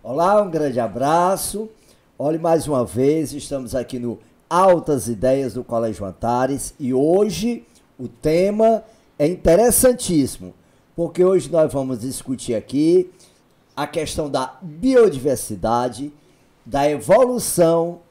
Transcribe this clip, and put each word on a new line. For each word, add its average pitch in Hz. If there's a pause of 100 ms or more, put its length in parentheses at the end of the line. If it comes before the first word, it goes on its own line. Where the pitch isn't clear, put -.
Olá, 185
um 196
grande 147
abraço. 170 (500)
Olhe, 156
mais 165
uma 131
vez, 135
estamos 131
aqui 123
no 117 (320)
Altas 165
Ideias 127
do 123
Colégio 113
Antares 123
e 131
hoje 185 (320)
o 120
tema 208 (340)
é 147
interessantíssimo, 180 (420)
porque 170
hoje 180
nós 156
vamos 131
discutir 123
aqui 160 (640)
a 147
questão 151
da 131
biodiversidade, 139 (520)
da 139
evolução 170 (120)